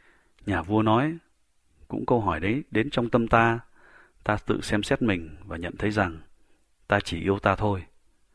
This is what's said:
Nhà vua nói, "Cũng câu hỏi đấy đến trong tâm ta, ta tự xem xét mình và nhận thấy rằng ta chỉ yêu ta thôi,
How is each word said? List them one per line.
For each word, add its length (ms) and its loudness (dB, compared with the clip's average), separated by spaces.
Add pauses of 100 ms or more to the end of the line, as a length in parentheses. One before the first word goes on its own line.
(460)
Nhà 160 -2
vua 200 2
nói, 360 2 (720)
"Cũng 180 -6
câu 160 2
hỏi 180 0
đấy 320 -2
đến 180 0
trong 200 -2
tâm 180 2
ta, 320 4 (640)
ta 220 0
tự 160 0
xem 220 -2
xét 180 0
mình 340 -2 (100)
và 120 -8
nhận 200 -8
thấy 140 -2
rằng 280 0 (680)
ta 120 4
chỉ 220 -6
yêu 180 0
ta 160 2
thôi, 300 -2 (500)